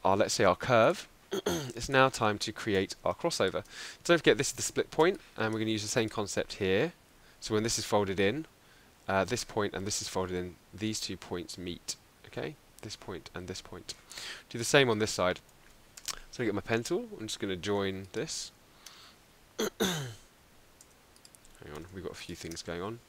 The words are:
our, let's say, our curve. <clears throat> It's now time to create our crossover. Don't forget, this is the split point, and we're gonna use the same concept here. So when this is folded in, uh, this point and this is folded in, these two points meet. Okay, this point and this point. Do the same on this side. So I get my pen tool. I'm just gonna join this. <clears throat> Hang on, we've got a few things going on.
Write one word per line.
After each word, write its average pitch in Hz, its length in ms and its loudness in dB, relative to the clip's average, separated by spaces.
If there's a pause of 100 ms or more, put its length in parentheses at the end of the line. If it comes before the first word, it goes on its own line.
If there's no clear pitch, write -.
our, 95 120 6
let's 104 180 4
say, 113 100 4
our 92 120 8
curve. 127 520 4 (240)
<clears throat> 196 140 -4 (300)
It's 120 120 -6
now 135 200 6
time 107 300 2
to - 140 -6
create 98 520 0
our 87 100 2
crossover. 92 480 0 (420)
Don't 170 140 6
forget, 135 180 8
this 131 120 0
is - 60 -6
the 110 80 -6
split - 280 -2
point, 175 300 4 (160)
and 110 160 0
we're 110 80 -2
gonna 110 100 0
use 107 120 -2
the 107 60 -6
same 110 200 2
concept - 460 -4
here. 101 380 2 (460)
So - 160 -4
when 107 80 4
this 113 160 0
is 107 60 -4
folded 98 340 2
in, 110 280 2 (600)
uh, 95 160 4
this 113 200 -2
point 101 280 -2
and 95 140 -4
this - 160 -4
is - 60 -8
folded 92 280 -2
in, 90 200 -6 (180)
these 107 260 -4
two 95 160 -8
points - 400 -8
meet. 90 400 -8 (300)
Okay, 156 300 -8 (260)
this 107 140 -10
point - 380 -12
and 90 120 -8
this 92 140 -8
point. - 340 -14 (540)
Do 117 100 -10
the 117 60 -4
same 135 260 6
on 107 80 4
this 107 140 0
side. 90 260 2 (920)
So - 120 -6
I 117 40 0
get 101 80 0
my 98 60 0
pen 113 240 0
tool. 226 240 -2 (100)
I'm 110 80 -8
just - 140 -8
gonna 95 160 -2
join 95 560 -2
this. - 400 -6 (600)
<clears throat> - 460 -20
Hang 208 320 0 (1800)
on, 80 180 -12
we've 92 120 -12
got - 80 -10
a - 40 -14
few 87 200 -12
things 85 260 -12
going 85 180 -8
on. 113 280 -8